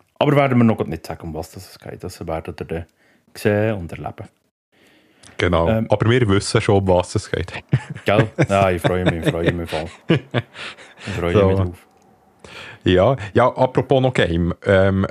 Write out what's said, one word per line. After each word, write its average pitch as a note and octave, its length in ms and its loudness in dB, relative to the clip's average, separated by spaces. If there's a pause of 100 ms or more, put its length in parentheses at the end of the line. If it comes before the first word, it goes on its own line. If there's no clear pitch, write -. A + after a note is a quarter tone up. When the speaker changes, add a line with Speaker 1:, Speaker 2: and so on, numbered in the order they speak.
(180)
Speaker 1:
Aber C#3 160 2
werden C3+ 240 4
wir A#2+ 60 6
noch A2+ 200 2
nicht D#2 220 -10
sagen, D#2+ 220 -12
um D#2 60 -10
was D#2+ 180 -10
das - 260 -20
geht. - 240 -18
Das F2+ 240 -12
werdet D#2+ 340 -8
ihr E2 60 -10
dann E2 200 -8 (480)
sehen G#2+ 400 0
und E2+ 180 -10
erleben. - 340 -12 (1120)
Speaker 2:
Genau. E2+ 300 2
Speaker 1:
Ähm, A2+ 200 0
Speaker 2:
Aber G#2+ 220 2
wir B2 180 2
wissen G2 320 2
schon, G#2 220 4
um F#2+ 60 0
was F2+ 260 2
es - 160 -6
geht. - 220 -6 (260)
<laughs> - 260 -14
Speaker 1:
Gell? G#2+ 240 2 (200)
Ja, G2 220 4
ich F2+ 120 -2
freue F#2 220 0
mich, E2 200 -2
ich D3+ 60 0
freue E2+ 220 0
mich E2+ 180 -8
voll. D#2+ 160 -6 (220)
Speaker 2:
<laughs> D3 100 2 (880)
Speaker 1:
Ich G2 80 -8
freue F2 180 -2
Speaker 2:
So. G2 160 4
Speaker 1:
mich F#2+ 80 2
drauf. F2+ 300 -4 (1000)
Speaker 2:
Ja, G2 320 4 (180)
ja, A#2+ 140 4
apropos C3 540 0
noch C3 120 0
Game. F2 400 0 (100)
Ähm, F#2+ 460 2